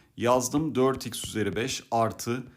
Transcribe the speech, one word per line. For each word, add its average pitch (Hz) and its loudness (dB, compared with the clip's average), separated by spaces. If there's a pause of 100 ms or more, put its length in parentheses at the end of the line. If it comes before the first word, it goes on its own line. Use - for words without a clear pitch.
(180)
Yazdım 123 2
dört 131 2
x - -8
üzeri 98 -2
beş 123 -4
artı 120 0 (140)